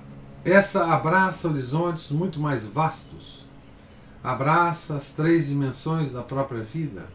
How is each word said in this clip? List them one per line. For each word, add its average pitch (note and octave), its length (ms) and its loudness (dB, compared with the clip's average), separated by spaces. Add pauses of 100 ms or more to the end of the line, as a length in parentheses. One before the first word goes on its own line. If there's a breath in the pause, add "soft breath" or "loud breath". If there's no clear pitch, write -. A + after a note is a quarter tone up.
(440)
essa F#3+ 420 4
abraça E3 600 2
horizontes D#3 640 -2
muito D#3+ 260 -2
mais C#3 260 -2
vastos, - 800 -4 (800 loud breath)
abraça D#3 720 2
as C#3+ 160 -6
três D#3 380 4
dimensões C#3+ 640 0
da B2 100 -6
própria C3 400 -4
vida: A2 520 -8